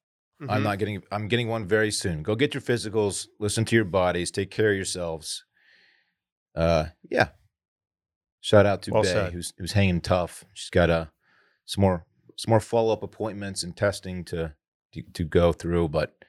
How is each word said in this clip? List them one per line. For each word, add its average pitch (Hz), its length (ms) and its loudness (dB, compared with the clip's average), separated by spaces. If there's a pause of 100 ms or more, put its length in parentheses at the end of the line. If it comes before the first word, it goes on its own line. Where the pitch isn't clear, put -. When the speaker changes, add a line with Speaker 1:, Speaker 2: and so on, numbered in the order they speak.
(400)
Speaker 1:
I'm 143 80 -10
Speaker 2:
Mm-hmm. 120 160 0
Speaker 1:
not 101 140 -2
getting, 101 320 -4
I'm 104 180 -6
getting 117 200 0
one 113 180 -6
very 107 240 2
soon. 85 320 -4
Go 107 120 -2
get 147 200 0
your 131 60 -6
physicals, 107 680 -2 (100)
listen 104 280 -2
to 117 100 4
your 113 80 6
bodies, 90 460 0
take 98 200 -4
care 107 200 2
of 101 60 2
yourselves. 87 680 -8 (1120)
Uh, 82 320 2 (240)
yeah. - 180 2 (1120)
Shout 101 260 6
out 98 160 -2
to - 100 -10
Speaker 3:
Well 110 120 4
Speaker 1:
Bay, 98 40 2
Speaker 3:
said. 90 240 0
Speaker 1:
who's, 87 240 -10
who's 90 160 -8
hanging 95 280 4
tough. 90 520 -2
She's - 180 -14
got, 87 200 6
uh, 82 160 0 (580)
some - 180 -4
more, 92 240 2 (300)
some - 140 -4
more 113 100 6
follow-up 113 440 0
appointments 101 580 -8
and 87 140 -12
testing 92 500 -4
to, 82 280 -6 (400)
to, - 80 -10 (120)
to 90 100 -4
go 85 280 4
through, 85 360 0
but 76 280 -4 (120)